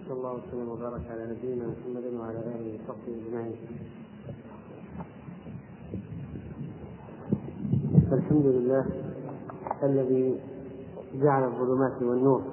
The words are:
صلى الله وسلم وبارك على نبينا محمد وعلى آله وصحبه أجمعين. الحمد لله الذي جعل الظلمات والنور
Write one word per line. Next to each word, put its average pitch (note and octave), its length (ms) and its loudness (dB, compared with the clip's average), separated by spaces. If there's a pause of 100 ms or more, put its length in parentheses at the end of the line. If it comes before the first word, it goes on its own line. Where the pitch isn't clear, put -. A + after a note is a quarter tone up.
صلى C3 100 -6
الله B2+ 160 -4
وسلم A#2+ 380 -6
وبارك A#2 300 -6 (100)
على A2+ 200 -6
نبينا B2 340 -4
محمد B2 380 -6 (160)
وعلى A2+ 200 -4
آله A2+ 360 -6
وصحبه A2 400 -8 (120)
أجمعين. A#2 280 -4 (4000)
الحمد C#3+ 340 6
لله B2+ 400 6 (960)
الذي C3 560 4 (840)
جعل C#3 220 8
الظلمات B2+ 580 4
والنور B2 400 6 (120)